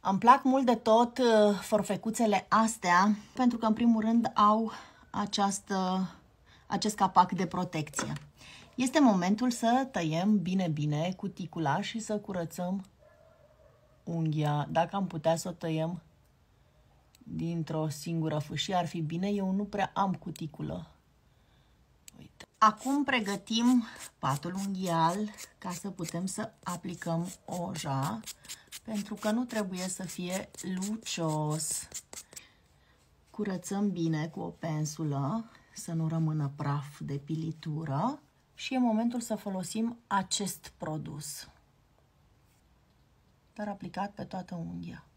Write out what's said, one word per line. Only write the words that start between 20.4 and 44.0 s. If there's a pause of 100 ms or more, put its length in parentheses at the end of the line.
Uite. (120)
Acum
pregătim (320)
patul (120)
unghial (420)
ca (100)
să
putem
să (100)
aplicăm (160)
oja, (640)
pentru
că
nu
trebuie
să
fie (240)
lucios. (1400)
Curățăm
bine
cu
o
pensulă, (240)
să
nu
rămână
praf
de
pilitură (340)
și
e
momentul
să
folosim
acest
produs, (2000)
dar
aplicat